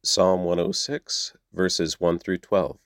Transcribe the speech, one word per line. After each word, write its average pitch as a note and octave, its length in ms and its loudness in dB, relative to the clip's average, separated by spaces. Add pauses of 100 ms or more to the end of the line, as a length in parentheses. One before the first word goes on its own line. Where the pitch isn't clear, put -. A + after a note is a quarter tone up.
Psalm F#2 400 4
one F2 160 0
oh F2 140 0
six, - 600 -8 (160)
verses F2 480 -2
one E2+ 200 2
through F#2 180 -4
twelve. F2+ 480 -2